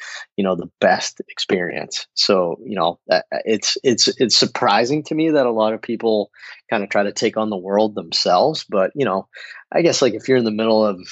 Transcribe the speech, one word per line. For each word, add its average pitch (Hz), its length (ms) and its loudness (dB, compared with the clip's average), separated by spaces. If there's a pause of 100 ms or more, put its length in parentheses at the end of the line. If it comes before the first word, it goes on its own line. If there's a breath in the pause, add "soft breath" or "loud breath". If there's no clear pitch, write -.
(360 loud breath)
you 101 80 0
know, 92 120 2
the 85 140 -8 (100)
best - 500 0
experience. - 840 -6
So, 90 500 0
you 107 120 -8
know, 85 240 0 (100)
uh, 90 120 4 (240)
it's, - 360 -2
it's, 123 280 2 (100)
it's 117 180 2
surprising 123 640 2
to 156 120 -6
me 160 160 2
that 139 160 2
a 120 40 0
lot 110 220 0
of 107 80 -8
people 110 500 -2 (380 loud breath)
kind 104 140 0
of 98 60 -8
try 104 120 0
to 101 120 -2
take 110 240 -2
on 110 120 -2
the 104 80 -4
world 101 380 0
themselves, 95 720 0
but, 95 240 0
you 139 120 -2
know, 95 220 -2 (420 loud breath)
I 165 120 2
guess, 165 200 2
like, 120 120 4
if 107 160 -8
you're 131 80 4
in 120 80 2
the 110 60 0
middle 110 340 2
of, 98 120 -2 (140)